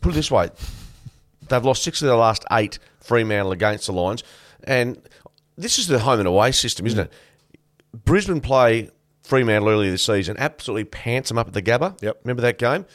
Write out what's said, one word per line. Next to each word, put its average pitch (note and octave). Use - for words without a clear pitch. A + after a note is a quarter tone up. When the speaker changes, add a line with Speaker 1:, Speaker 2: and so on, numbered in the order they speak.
Speaker 1:
put F3
it -
this D3+
way. F#2
They've B2
lost C3
six -
of D3
their B2
last A2+
eight G#2+
Fremantle G#2+
against G#2
the G2+
Lions. F#2
And B2
this G#3
is A3+
the C3
home A#2+
and F#2+
away G2+
system, -
isn't A2+
Speaker 2:
Mm. F2
Speaker 1:
it? -
Brisbane F#3+
play A#2
Fremantle A2
earlier G#2+
this F#2
season, G2+
absolutely A2+
pants B2
them A2+
up A2+
at F#2+
the G2+
Gabba. C3
Speaker 2:
Yep. G#2
Speaker 1:
Remember B2
that A#2+
game? D3